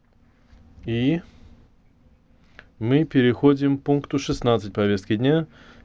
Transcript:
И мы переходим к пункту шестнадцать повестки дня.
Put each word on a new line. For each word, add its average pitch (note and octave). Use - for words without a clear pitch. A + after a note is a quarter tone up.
И B2+
мы C3
переходим C#3
к C#3
пункту C#3+
шестнадцать A2+
повестки G2+
дня. D3